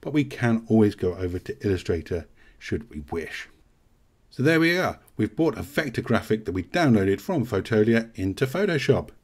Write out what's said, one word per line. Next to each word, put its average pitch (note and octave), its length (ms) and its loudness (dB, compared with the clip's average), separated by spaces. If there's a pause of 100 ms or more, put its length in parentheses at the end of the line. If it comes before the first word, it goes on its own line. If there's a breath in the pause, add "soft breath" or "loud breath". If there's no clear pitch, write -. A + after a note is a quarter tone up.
but D3+ 120 -8
we D3+ 100 2
can A#2 460 0
always G#2+ 260 6
go F2+ 220 -2
over F2+ 240 -4
to - 260 -8
Illustrator F2 600 -2 (340 soft breath)
should D2+ 300 -8
we D2 220 -12
wish. - 360 -10 (840)
So - 120 -6
there D#3+ 160 4
we E3 180 4
are. D3+ 220 -2 (180 soft breath)
We've A2 200 -2
brought D#3 200 0
a G2 60 -8
vector B2+ 400 -4
graphic A2 420 -2
that F#2+ 80 -6
we F#2 120 -2
downloaded G#2+ 560 2
from E3+ 260 -4
Fotolia A2 720 2
into F#2+ 320 -2
Photoshop. D3 600 0 (140)